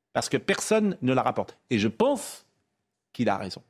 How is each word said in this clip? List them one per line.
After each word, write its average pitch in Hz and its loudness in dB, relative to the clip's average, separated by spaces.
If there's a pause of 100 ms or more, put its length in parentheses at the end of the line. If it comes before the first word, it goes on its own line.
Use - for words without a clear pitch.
(140)
Parce 120 -2
que 135 0
personne 202 0
ne 127 2
la 127 2
rapporte. 113 -2 (120)
Et 120 2
je 104 2
pense - 0 (680)
qu'il 110 0
a 98 2
raison. 98 -8